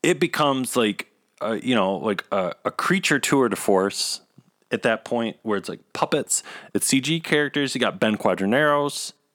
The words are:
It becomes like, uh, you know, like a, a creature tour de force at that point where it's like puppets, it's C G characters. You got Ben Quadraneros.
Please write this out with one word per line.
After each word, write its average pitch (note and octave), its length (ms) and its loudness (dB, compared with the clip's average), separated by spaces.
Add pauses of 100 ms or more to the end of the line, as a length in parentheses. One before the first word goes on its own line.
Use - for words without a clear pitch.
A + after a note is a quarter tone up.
It D3+ 160 2
becomes C#3 560 0
like, A2 320 0 (340)
uh, G#2+ 220 -2
you B2+ 120 2
know, F#2+ 200 2
like G2 380 -4
a, F#2 200 0 (120)
a - 60 0
creature F3+ 480 0
tour C3+ 280 2
de G2 80 0
force - 640 0 (520)
at A#2 100 -4
that A2+ 240 0
point A#2 380 -4
where G#2 140 -2
it's F#2 120 -6
like F2 100 -10 (140)
puppets, - 500 -2 (300)
it's - 140 0
C C3+ 120 2
G D#3 220 -2
characters. D3 540 0
You B2+ 40 -4
got G2+ 200 0
Ben G#2+ 180 2
Quadraneros. C3+ 960 0 (220)